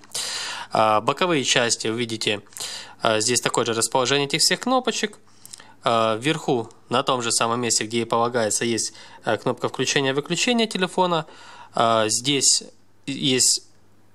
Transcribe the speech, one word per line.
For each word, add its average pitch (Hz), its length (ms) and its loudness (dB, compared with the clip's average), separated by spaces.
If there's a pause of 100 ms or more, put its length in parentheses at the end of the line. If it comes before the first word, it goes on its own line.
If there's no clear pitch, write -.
(720)
А, 107 300 4
боковые 143 420 0
части, 117 440 0
вы 113 100 -2
видите, 113 460 -2 (580)
э, 110 200 4
здесь 117 200 2
такое 123 240 0
же 117 80 -2
расположение 131 540 0
этих 160 140 0
всех - 180 2
кнопочек. - 580 -2 (640)
Э, 113 360 2
вверху, 139 500 0 (200)
на 120 120 2
том 131 220 0
же 117 80 -2
самом 117 280 2
месте, 117 260 0
где 117 160 -2
и 113 40 -2
полагается, 117 600 0
есть, 113 280 -2 (320)
э, 110 120 2
кнопка 123 300 -2
включения-выключения 143 1000 0
телефона. 180 580 0 (500)
Э, 113 320 4
здесь 120 560 0 (420)
есть 131 640 0 (480)